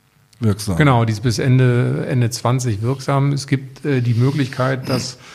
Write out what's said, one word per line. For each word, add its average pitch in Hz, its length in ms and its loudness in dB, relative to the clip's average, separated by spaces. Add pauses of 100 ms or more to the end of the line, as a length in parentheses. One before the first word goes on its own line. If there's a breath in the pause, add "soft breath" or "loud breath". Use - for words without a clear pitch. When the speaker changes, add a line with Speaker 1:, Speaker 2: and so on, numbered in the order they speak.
(400)
Speaker 1:
wirksam. 104 360 0
Speaker 2:
Genau, 135 280 4
die 113 80 0
ist 104 100 -4
bis 120 180 0
Ende, 127 680 2
Ende 120 220 0
zwanzig 120 500 -2
wirksam. 139 520 -2
Es 143 160 -6
gibt, - 360 -4
äh, 135 180 0
die 120 120 2
Möglichkeit, 131 760 0
dass 127 300 -4 (160 loud breath)